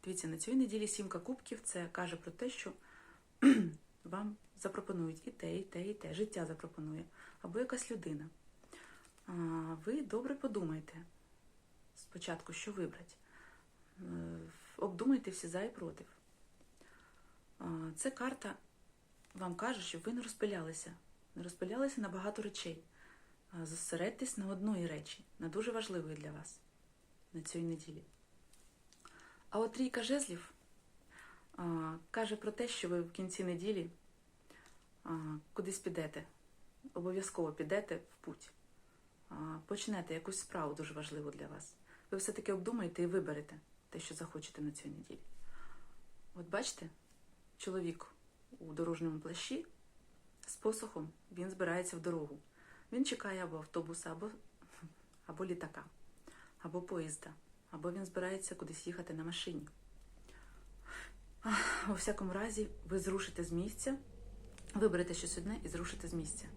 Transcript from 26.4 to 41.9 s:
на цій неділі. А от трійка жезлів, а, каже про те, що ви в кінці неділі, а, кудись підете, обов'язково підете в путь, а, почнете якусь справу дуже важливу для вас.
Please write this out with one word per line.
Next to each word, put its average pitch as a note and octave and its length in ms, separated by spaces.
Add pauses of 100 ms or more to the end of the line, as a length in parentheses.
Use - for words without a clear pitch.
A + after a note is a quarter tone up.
на E3 80
цій E3+ 200
неділі. D#3+ 400 (1500)
А G3+ 100
от A3 140
трійка B3 300
жезлів, A3+ 480 (1080)
а, E3 380 (160)
каже G#3+ 240
про G#3 160
те, A#3+ 160
що F#3+ 220
ви F3 120
в E3+ 100
кінці F#3 320
неділі, F3+ 460 (1120)
а, D#3 340 (160)
кудись F#3+ 260
підете, D#3+ 440 (720)
обов'язково F3+ 580
підете D#3+ 440
в - 300
путь, - 260 (800)
а, E3+ 60 (300)
почнете G3+ 480
якусь E3 260
справу D3+ 340
дуже D3+ 200
важливу D3+ 380
для D3 160
вас. - 260 (380)